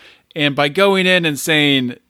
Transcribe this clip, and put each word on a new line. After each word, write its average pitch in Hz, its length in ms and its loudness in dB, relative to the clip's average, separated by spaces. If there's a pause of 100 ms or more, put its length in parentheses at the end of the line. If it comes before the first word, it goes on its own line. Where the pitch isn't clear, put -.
(360)
And 147 200 -2
by 143 140 0
going 190 360 2
in 180 200 2
and 147 140 -4
saying, 143 560 0 (140)